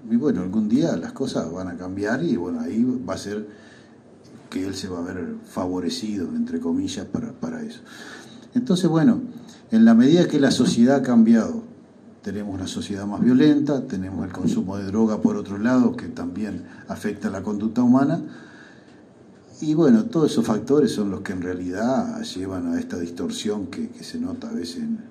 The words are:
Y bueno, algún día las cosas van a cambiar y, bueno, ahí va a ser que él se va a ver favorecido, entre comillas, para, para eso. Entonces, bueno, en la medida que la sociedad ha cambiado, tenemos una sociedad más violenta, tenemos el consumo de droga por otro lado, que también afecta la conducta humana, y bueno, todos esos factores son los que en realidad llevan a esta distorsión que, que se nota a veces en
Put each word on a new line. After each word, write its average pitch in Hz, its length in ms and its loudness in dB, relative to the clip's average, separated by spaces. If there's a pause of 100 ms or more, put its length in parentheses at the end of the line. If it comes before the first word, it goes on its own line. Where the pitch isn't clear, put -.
Y 113 60 0
bueno, 120 260 2
algún 104 260 0
día 127 300 2
las 85 140 -8
cosas 110 400 -6
van 92 160 -8
a 90 80 -10
cambiar 101 480 -4
y, 143 120 0
bueno, 85 260 -4
ahí 101 220 0 (240)
va 95 60 -4
a 92 40 -6
ser 104 300 -8 (1000)
que 92 160 -6
él 95 80 -8
se 95 160 -10
va 87 100 -8
a 87 40 -6
ver 87 320 -8 (100)
favorecido, 92 920 -4
entre 82 240 -4
comillas, 90 460 -4
para, - 260 -8
para - 320 -10
eso. - 160 -14 (760)
Entonces, 170 360 2
bueno, 147 320 4 (500)
en 113 140 8
la 117 80 10
medida 147 340 8
que 151 120 0
la 131 120 6
sociedad 120 460 4
ha 131 40 2
cambiado, 113 600 4 (580)
tenemos 104 320 -8
una 92 140 -8
sociedad 98 400 -6
más 101 140 -4
violenta, 139 680 4
tenemos 95 380 -6
el 92 80 -8
consumo 98 440 -2
de 98 80 -8
droga 107 360 0
por 104 160 2
otro 98 200 -8
lado, 120 380 2
que 98 120 -10
también 90 580 -8 (220)
afecta 101 420 -6
la 95 120 -6
conducta 107 400 -2
humana, 139 400 4 (1400)
y 156 140 0
bueno, 127 300 6
todos 151 260 2
esos 113 140 0
factores 123 460 2
son 101 200 -2
los 92 100 -6
que 98 120 -8
en 90 80 -6
realidad 90 840 -4
llevan 92 500 -6
a 85 60 -2
esta 90 200 -8
distorsión 87 680 -6
que, 113 220 -8
que - 140 -18
se - 160 -12
nota - 300 -8
a 113 40 -10
veces 87 240 -8
en 113 220 -4 (120)